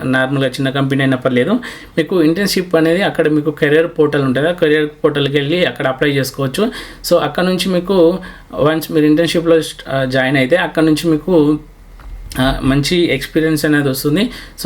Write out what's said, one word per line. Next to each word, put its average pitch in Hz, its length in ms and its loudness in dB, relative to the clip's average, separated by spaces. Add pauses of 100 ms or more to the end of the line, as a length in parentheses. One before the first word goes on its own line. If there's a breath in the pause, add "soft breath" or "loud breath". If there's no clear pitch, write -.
నార్మల్గా 131 440 0
చిన్న 135 220 -4
కంపెనీ 139 320 0
అయినా 135 140 2
పర్లేదు, 127 340 0 (480 loud breath)
మీకు 165 240 0
ఇంటర్న్‌షిప్ 180 540 0
అనేది 165 260 2
అక్కడ 156 260 0
మీకు 151 220 0
కెరీర్ 151 360 2 (120)
పోర్టల్ 147 240 2
ఉంటుంది, 135 260 0
ఆ 180 40 0
కెరీర్ 151 360 0 (160)
పోర్టల్కి 143 320 0
వెళ్ళి 151 280 0
అక్కడ 131 220 -4
అప్లై 143 240 0
చేసుకోవచ్చు. 139 640 -2 (320 loud breath)
So, 175 120 2
అక్కడ 170 280 0
నుంచి 185 240 0
మీకు 180 500 2 (340 loud breath)
వన్స్ 156 400 -2
మీరు 151 140 4
ఇంటర్న్‌షిప్‌లో, 165 540 2 (280)
ఆ, 135 160 -2
జాయిన్ 131 320 0
అయితే 135 200 2
అక్కడ 165 260 0
నుంచి 160 280 2
మీకు 151 480 2 (840)
ఆ, 131 220 0
మంచి 139 520 0
ఎక్స్పీరియన్స్ 156 500 -2
అనేది 147 240 2
వస్తుంది. 151 420 0 (360 loud breath)